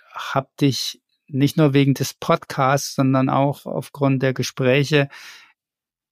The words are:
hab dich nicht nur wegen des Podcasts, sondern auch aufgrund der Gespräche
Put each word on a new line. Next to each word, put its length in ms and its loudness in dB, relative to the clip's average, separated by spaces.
hab 440 -6
dich 440 -2
nicht 300 -2
nur 180 4
wegen 200 4
des 200 -6
Podcasts, 800 -2
sondern 340 0
auch 380 -2
aufgrund 560 -2
der 100 0
Gespräche 760 0